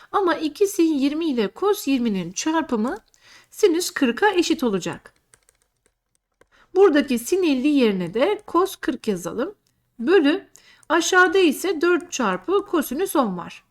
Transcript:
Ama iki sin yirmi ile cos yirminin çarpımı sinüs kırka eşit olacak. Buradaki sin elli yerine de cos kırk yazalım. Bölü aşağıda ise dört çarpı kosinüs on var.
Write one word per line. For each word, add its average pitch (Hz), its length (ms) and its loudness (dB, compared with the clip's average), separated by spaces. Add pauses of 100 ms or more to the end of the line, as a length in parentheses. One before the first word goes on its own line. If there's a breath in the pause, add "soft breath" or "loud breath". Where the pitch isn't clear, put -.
(120)
Ama 359 220 0
iki 311 320 0
sin 330 280 2
yirmi 285 320 -2
ile 240 300 0
cos 392 300 -2
yirminin 220 460 -2
çarpımı 311 680 -2 (520 soft breath)
sinüs 359 400 0
kırka 262 400 0
eşit 339 320 0
olacak. 190 520 -4 (1600 soft breath)
Buradaki 294 440 4
sin 349 240 -2
elli 277 260 0
yerine 202 460 0
de 359 340 0
cos 359 280 -2
kırk - 320 -6
yazalım. 185 460 -6 (440)
Bölü 320 500 2 (400 soft breath)
aşağıda 359 500 2
ise 339 420 0
dört 349 320 0
çarpı 247 540 -2
kosinüs 349 500 -2
on 214 200 0
var. 170 340 -16